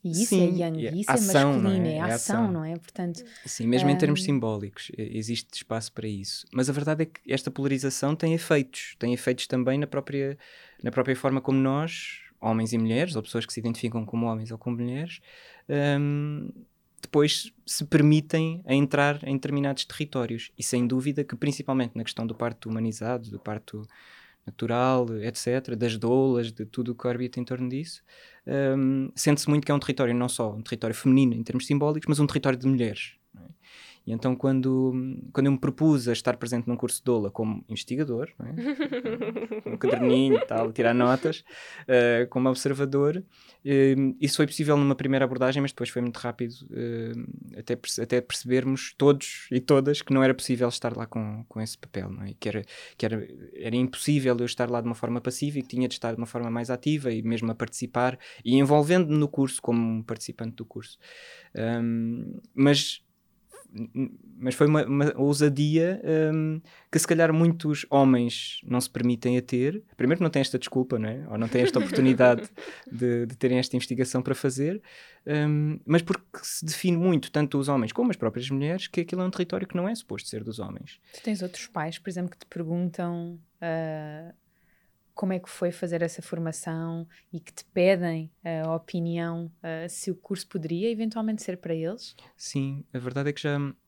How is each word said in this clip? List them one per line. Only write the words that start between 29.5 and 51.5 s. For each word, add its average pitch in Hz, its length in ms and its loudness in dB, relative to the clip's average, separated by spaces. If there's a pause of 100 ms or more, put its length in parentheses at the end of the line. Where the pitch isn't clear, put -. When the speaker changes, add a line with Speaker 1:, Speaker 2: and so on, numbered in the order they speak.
Speaker 2:
que 156 60 0
é 143 40 4
um 139 40 2
território 127 340 0
não 123 160 0
só 110 240 -4
um 110 80 -10
território 113 340 -4
feminino 131 380 6
em 113 100 -4
termos 127 240 -4
simbólicos, 147 400 0
mas 151 120 2
um 147 80 6
território 135 300 0
de 123 100 -6
mulheres, 120 460 0 (200)
não 92 100 -20
é? - 40 -20 (600)
E 110 60 -4
então 127 240 0
quando, 131 800 0 (160)
quando 139 140 4
eu 139 40 6
me 131 80 4
propus 135 480 4
a 117 60 2
estar 120 240 0
presente 120 280 -4
num 120 120 -2
curso - 220 -2
de - 40 -16
doula 110 260 2
como 110 380 -4
investigador, 127 640 -4 (100)
não - 80 -10
é? 135 80 -10
Speaker 3:
<laughs> 240 1120 -6
Speaker 2:
Um - 80 -6
caderninho 127 600 4
e - 80 2
tal, 113 260 -2
tirar 117 220 4
notas, 127 500 2 (420)
eh, 120 440 6
como 131 180 2
observador, 139 760 0 (440)
eh, 135 300 6 (260)
isso 143 160 2
foi 151 100 6
possível 147 300 2
numa 139 180 4
primeira 135 300 2
abordagem, 131 360 0
mas 139 100 -2
depois - 180 -6
foi 123 120 -4
muito 120 160 -4
rápido, 120 360 -6 (180)
eh, 117 880 -8
até 120 160 -2
perce-, - 260 -6
até 123 200 2
percebermos 127 760 -2
todos 139 540 2
e 127 80 2
todas 139 420 4
que - 120 -2
não 135 100 6
era 131 100 6
possível 123 360 0
estar 117 260 -6
lá 113 100 -6
com, 110 440 -8
com 110 100 -10